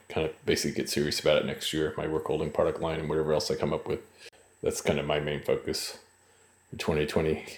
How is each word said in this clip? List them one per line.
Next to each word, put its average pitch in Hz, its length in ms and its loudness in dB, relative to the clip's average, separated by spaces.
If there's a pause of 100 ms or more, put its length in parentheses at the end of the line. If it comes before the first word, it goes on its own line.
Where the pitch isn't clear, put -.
Kind 80 180 0
of - 200 -8
basically - 280 2
get - 140 -2
serious 73 320 0
about 76 160 6
it - 80 2
next - 300 -4
year, 78 240 2
my 78 100 -2
work 78 160 0
holding 78 260 0
product 80 300 2
line 80 200 -2
and 78 60 -4
whatever 76 280 2
else 73 160 2
I - 40 2
come 73 200 0
up 76 120 -4
with. - 140 -2 (600)
That's - 180 0
kind 80 180 2
of 71 60 -2
my 76 160 0
main 73 220 -2
focus - 560 -2 (720)
for - 60 -12
twenty 76 280 2
twenty. 78 400 0 (140)